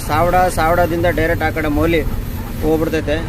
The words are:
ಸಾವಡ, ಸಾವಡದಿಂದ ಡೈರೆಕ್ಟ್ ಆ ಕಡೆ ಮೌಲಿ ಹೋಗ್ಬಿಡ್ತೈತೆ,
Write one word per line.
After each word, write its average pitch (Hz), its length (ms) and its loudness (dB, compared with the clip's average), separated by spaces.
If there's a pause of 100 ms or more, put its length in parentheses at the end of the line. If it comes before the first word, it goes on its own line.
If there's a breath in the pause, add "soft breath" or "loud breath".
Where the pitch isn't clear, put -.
ಸಾವಡ, 170 280 2 (240)
ಸಾವಡದಿಂದ 170 480 2 (120)
ಡೈರೆಕ್ಟ್ 160 300 0
ಆ - 80 -2
ಕಡೆ 156 220 -2
ಮೌಲಿ 165 240 2 (600)
ಹೋಗ್ಬಿಡ್ತೈತೆ, 156 520 0 (140)